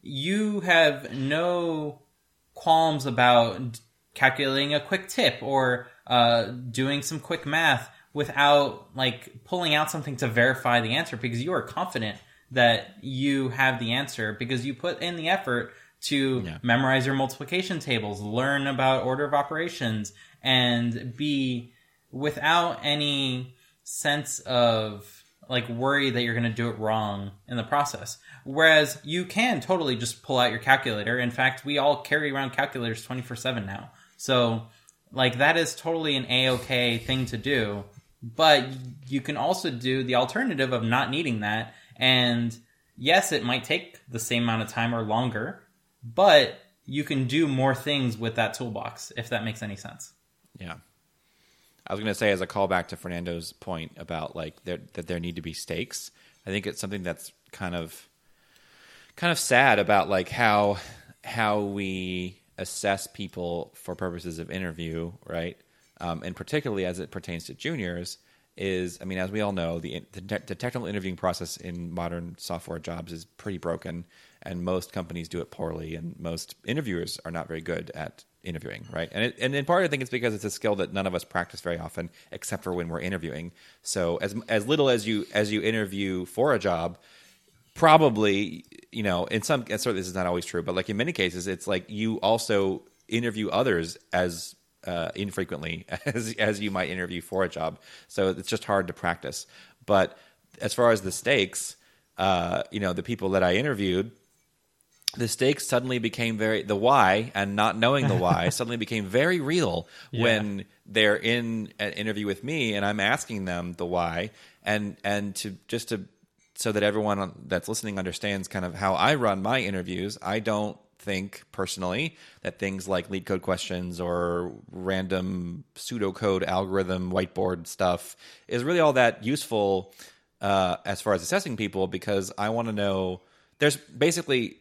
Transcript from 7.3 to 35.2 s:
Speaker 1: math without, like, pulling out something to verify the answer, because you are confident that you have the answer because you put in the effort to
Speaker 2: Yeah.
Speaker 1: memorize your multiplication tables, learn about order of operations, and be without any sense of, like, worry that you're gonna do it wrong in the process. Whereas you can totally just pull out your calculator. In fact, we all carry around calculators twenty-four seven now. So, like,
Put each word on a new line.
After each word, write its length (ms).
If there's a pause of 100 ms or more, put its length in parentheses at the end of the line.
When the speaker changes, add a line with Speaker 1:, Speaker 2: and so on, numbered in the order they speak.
Speaker 1:
math 460 (240)
without, 840
like, 480
pulling 300
out 160
something 260
to 100
verify 540
the 160
answer, 200
because 260
you 100
are 100
confident 540 (360)
that 500
you 480
have 280
the 140
answer 460
because 260
you 80
put 300
in 140
the 120
effort 440 (280)
to 440
Speaker 2:
Yeah. 180
Speaker 1:
memorize 420
your 100
multiplication 680
tables, 420
learn 440
about 380
order 200
of 100
operations, 760 (300)
and 760
be 560 (380)
without 720
any 720 (280)
sense 580
of, 840 (260)
like, 200
worry 420
that 120
you're 120
gonna 160
do 200
it 80
wrong 540 (160)
in 80
the 80
process. 540 (260)
Whereas 600
you 220
can 340
totally 360
just 260
pull 160
out 120
your 100
calculator. 580
In 120
fact, 340
we 140
all 240
carry 280
around 220
calculators 520
twenty-four 320
seven 300
now. 240 (260)
So, 520 (440)
like, 260